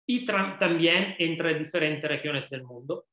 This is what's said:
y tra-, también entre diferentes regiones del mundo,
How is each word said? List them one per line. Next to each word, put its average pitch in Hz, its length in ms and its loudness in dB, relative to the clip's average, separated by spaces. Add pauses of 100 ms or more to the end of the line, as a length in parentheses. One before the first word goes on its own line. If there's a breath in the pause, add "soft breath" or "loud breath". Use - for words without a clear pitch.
y 247 200 0
tra-, 196 320 0
también 170 640 4
entre 165 340 0
diferentes 156 560 -2
regiones 143 400 -4
del 131 140 -10
mundo, 127 480 -10